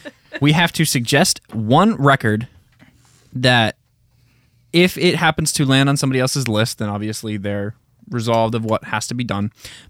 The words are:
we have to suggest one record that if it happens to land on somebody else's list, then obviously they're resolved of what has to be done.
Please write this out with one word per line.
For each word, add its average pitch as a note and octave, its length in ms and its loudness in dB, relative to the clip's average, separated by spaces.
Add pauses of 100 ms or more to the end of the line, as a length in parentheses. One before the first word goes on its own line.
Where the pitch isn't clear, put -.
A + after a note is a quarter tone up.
(420)
we D3 100 4
have E3+ 200 2
to E3 120 -2
suggest - 560 0 (140)
one C#3 420 4
record B2+ 500 2 (840)
that B2 440 2 (1000)
if F3+ 240 2
it F3 180 2
happens D#3+ 360 0
to D3+ 120 0
land C3+ 240 4
on C#3 80 2
somebody C3 240 0
else's B2+ 280 -2
list, A2 320 0
then G#2 100 -4
obviously G#2+ 480 -8
they're G2+ 360 -6 (360)
resolved A2+ 440 0
of A2+ 80 -2
what A2 220 -2
has - 220 -4
to - 80 -8
be B2 100 -6
done. G2+ 280 -4 (380)